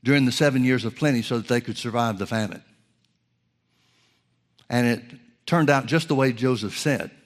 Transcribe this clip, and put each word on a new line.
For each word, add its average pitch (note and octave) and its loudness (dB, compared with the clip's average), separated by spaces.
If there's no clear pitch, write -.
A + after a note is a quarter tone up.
during C#3 4
the A#2+ 2
seven C3 2
years B2+ 2
of A2+ -6
plenty C#3 0
so A#2+ -4
that A2 -6
they A#2+ 0
could A2+ -10
survive A#2 -2
the F#2+ -4
famine. G#2+ -6
And A#2+ 0
it A#2+ -2
turned D#3+ 2
out C3+ 4
just D#3+ 0
the D3 0
way C3 2
Joseph A2+ -2
said. A2+ -2